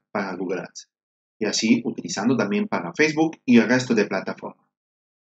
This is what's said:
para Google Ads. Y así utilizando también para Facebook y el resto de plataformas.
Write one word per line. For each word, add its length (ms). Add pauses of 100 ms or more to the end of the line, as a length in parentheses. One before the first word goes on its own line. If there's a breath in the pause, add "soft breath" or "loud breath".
para 280
Google 240
Ads. 280 (480)
Y 100
así 360
utilizando 540
también 320
para 240
Facebook 500
y 140
el 100
resto 260
de 120
plataformas. 600 (640)